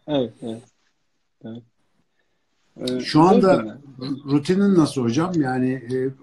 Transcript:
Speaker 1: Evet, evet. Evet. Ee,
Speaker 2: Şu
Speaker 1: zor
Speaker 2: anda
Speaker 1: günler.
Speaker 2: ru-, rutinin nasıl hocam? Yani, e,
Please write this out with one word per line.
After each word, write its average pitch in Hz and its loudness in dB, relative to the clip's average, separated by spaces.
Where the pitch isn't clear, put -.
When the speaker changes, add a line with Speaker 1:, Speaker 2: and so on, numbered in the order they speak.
Speaker 1:
Evet, 127 -2
evet. 117 -10
Evet. 117 -14
Ee, 127 -4
Speaker 2:
Şu 139 0
Speaker 1:
zor 175 6
Speaker 2:
anda 190 6
Speaker 1:
günler. 110 -6
Speaker 2:
ru-, 135 -6
rutinin 185 2
nasıl 143 2
hocam? 143 0
Yani, 127 -2
e, 131 -4